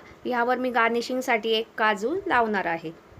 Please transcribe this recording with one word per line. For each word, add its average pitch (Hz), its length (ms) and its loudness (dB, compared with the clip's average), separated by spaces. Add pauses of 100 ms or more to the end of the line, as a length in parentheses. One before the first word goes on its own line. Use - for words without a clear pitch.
(240)
यावर 240 340 0
मी 254 120 -2
गार्निशिंगसाठी 233 800 0
एक 220 160 0 (120)
काजू 214 380 0 (100)
लावणार 220 400 2
आहे. 165 420 -8 (120)